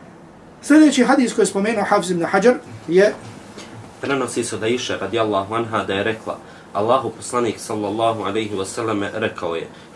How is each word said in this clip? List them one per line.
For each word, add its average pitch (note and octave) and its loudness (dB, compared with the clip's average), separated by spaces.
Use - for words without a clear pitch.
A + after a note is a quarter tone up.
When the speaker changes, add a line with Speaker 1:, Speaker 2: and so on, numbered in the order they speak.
Speaker 1:
Sljedeći C#4+ 6
hadis B3+ 2
koji A3 2
je F#3+ 4
spomenuo G3+ -2
Hafiz F#3 2
ibn E3+ 0
Hajar G3+ 4
je F#3+ 6
Speaker 2:
Prenosi B2+ -2
se A2 -6
da G#2 -4
Iša, A#2+ -2
radijallahu G2 -2
anha, A2 -2
da G2+ -4
je G2 0
rekla: G#2+ -6
„Allahu A#2 0
poslanik, A#2+ -4
sallallahu G#2+ -2
alejhi G#2 -4
ve F#2+ -4
selleme, G#2 -4
rekao G2+ -4
je: D#2+ -8